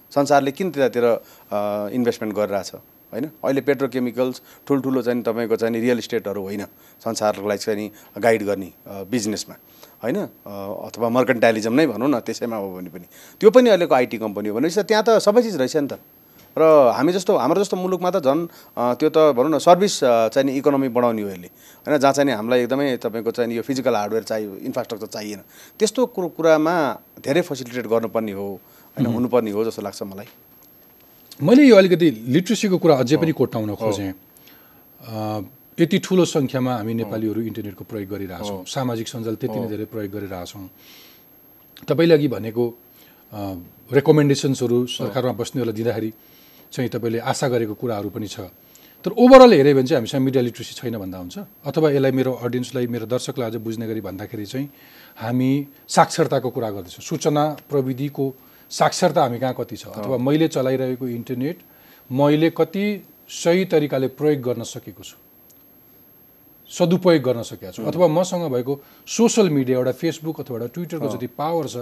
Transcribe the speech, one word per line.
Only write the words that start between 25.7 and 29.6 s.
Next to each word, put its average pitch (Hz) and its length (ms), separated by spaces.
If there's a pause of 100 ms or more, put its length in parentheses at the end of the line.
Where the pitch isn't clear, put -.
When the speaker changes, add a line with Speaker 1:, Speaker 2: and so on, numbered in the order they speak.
Speaker 1:
त्यस्तो 214 260
कुरो, 190 220
कुरामा 156 720 (240)
धेरै 143 180
फेसिलिटेट 123 460
गर्नुपर्ने 113 440
हो, 98 160
होइन, - 580
Speaker 2:
मह्म। 120 80
Speaker 1:
हुनुपर्ने 117 380
हो 104 140